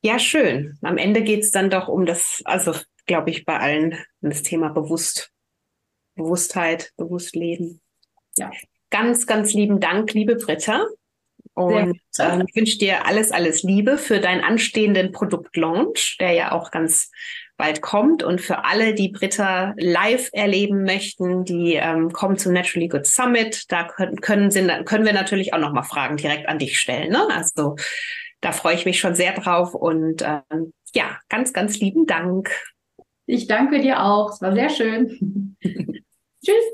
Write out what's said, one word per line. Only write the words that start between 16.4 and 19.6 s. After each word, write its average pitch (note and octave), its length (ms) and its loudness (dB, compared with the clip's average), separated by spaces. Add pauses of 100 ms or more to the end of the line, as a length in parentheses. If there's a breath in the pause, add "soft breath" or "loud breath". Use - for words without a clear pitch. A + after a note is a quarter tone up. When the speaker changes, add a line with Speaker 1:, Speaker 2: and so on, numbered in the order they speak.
Speaker 1:
auch E3+ 180 -4
ganz E3 400 0 (460 loud breath)
bald D#3 240 -2
kommt. C#4 420 2
Und F3 180 0
für - 240 -4
alle, G#3+ 300 2
die G3 140 0
Britta F#3+ 680 -2